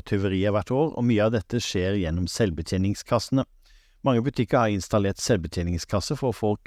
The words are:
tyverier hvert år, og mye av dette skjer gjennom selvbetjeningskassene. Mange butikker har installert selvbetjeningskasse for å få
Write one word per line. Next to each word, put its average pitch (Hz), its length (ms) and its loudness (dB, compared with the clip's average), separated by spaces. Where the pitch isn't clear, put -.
tyverier 98 500 0
hvert 104 160 -2
år, 143 240 0
og 120 120 -2
mye 107 180 4
av 113 80 2
dette 117 300 -2
skjer 95 360 -2
gjennom 85 320 -2
selvbetjeningskassene. 98 1120 0
Mange 117 160 4
butikker 131 380 0
har 110 100 2
installert 98 480 0
selvbetjeningskasse 87 1000 -2
for 127 120 0
å - 60 -6
få 104 140 0